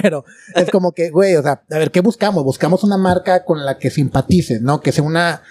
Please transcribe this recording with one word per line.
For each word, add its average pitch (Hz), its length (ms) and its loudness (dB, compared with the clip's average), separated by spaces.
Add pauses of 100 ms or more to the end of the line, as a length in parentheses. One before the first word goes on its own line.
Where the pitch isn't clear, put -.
Pero 160 240 -2 (300)
es 175 160 0
como 180 220 0
que, 170 180 -4
güey, 190 240 2
o 151 80 2
sea, 139 260 -4
a 156 100 -4
ver, 156 120 0
¿qué 180 100 0
buscamos? 196 440 0
Buscamos 156 400 0
una 202 120 2
marca 185 480 0
con 151 200 -4
la 135 140 -4
que 135 120 -2
simpatice, 131 680 0
¿no? 143 200 -2
Que - 120 -2
sea 151 100 0
una, 165 480 -2